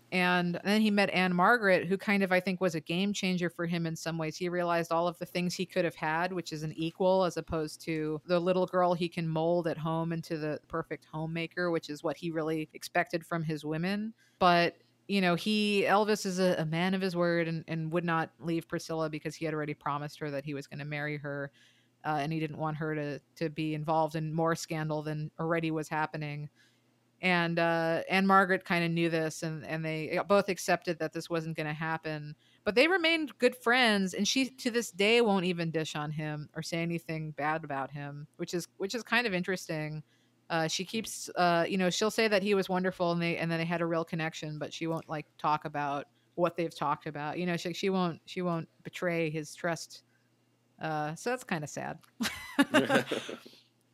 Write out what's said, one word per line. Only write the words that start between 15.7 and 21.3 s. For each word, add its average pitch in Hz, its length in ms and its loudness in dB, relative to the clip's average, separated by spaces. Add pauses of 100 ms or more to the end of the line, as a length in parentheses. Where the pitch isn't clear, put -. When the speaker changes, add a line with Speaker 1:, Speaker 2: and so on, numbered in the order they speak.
Speaker 1:
Elvis 208 380 2
is 185 140 -2
a, 180 200 4
a 160 60 0
man 170 280 0
of 190 80 0
his 185 140 -2
word 170 320 2
and, 165 200 -6
and 160 240 -4
would 170 140 0
not 165 340 0
leave 160 280 -4
Priscilla 160 420 -4
because 151 240 -8
he - 120 -8
had 156 80 -2
already 151 200 -4
promised 147 460 -6
her 151 120 -6
that 139 140 -6
he 151 80 -6
was 139 140 -8
gonna 143 180 -12
marry 147 320 -6
her. 143 340 -8 (540)